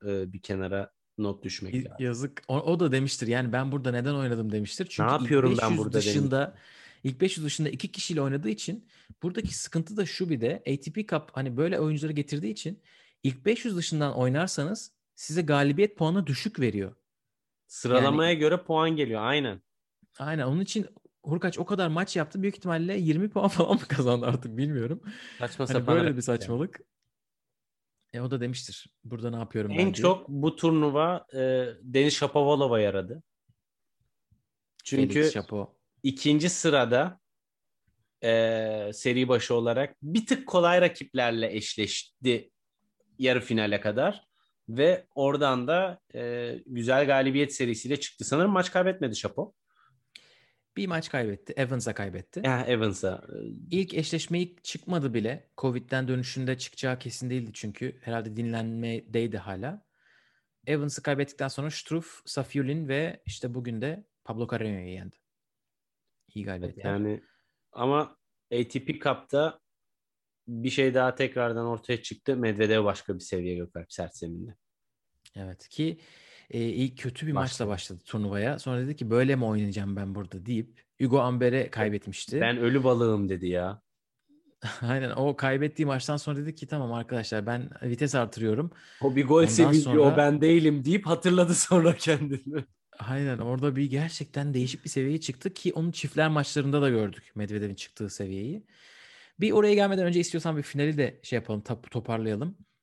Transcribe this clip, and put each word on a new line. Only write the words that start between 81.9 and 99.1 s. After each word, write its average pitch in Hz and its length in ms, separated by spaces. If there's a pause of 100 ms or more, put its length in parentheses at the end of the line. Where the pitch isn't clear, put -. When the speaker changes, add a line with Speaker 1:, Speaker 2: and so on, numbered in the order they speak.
Speaker 1:
"Ben 120 160
ölü 123 260
balığım." 113 460
dedi 90 180
ya. 90 340 (800)
Speaker 2:
<laughs> - 220
Aynen, 127 280
o 135 260
kaybettiği 143 500
maçtan 139 320
sonra 143 200
dedi 151 180
ki, 131 120
"Tamam 131 260
arkadaşlar, 113 520
ben 120 240 (140)
vites 131 320
artırıyorum." 113 560 (300)
Speaker 1:
"O 131 140
bir 139 120
gol 151 120
Speaker 2:
Ondan 165 120
Speaker 1:
sevinci, 156 280
o 143 140
Speaker 2:
sonra 151 240
Speaker 1:
ben 147 240
değilim." 156 440
deyip 202 200
hatırladı 175 500
sonra 170 400
kendini. 139 720 (340)
Speaker 2:
Aynen, 131 380
orada 127 380
bir 139 140
gerçekten 143 640
değişik 131 320
bir 151 40
seviyeye 139 300
çıktı - 340
ki - 200
onu 165 180
çiftler 156 380
maçlarında 143 520
da 139 80
gördük, 107 460
Medvedev'in 104 400
çıktığı - 340
seviyeyi. 104 560 (720)